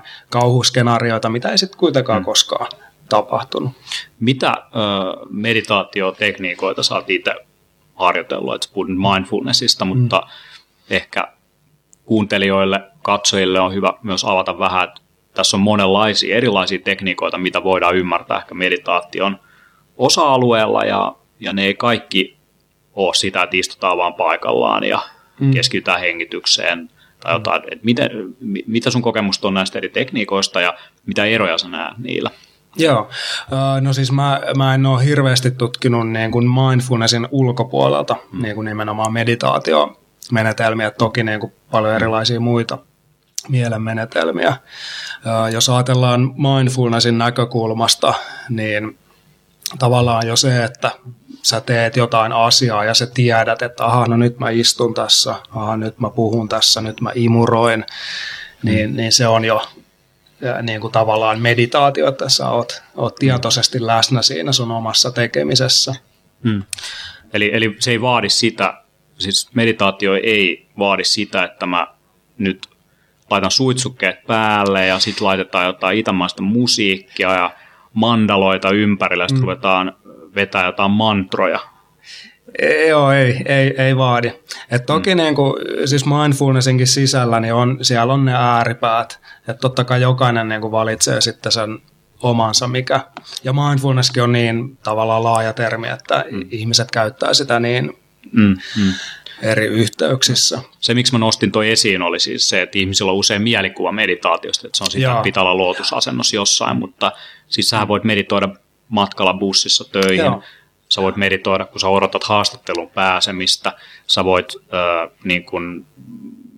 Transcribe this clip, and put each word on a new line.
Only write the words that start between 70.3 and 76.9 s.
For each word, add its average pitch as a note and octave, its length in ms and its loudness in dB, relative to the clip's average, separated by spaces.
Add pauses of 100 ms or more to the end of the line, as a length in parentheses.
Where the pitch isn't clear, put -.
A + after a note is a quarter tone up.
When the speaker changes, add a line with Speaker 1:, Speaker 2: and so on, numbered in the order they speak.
Speaker 2:
vaadi G2 240 2
sitä, G2 400 -2
että F#2 220 -8
mä F2 220 -2 (500)
nyt F#2+ 300 -4 (640)
laitan G2 220 2
suitsukkeet B2+ 760 -2
päälle G#2 600 2
ja F#2 120 2
sit G#2 220 -2
laitetaan F#2+ 440 0
jotain F#2 320 0
itämaista G2 460 -2
musiikkia G2 880 0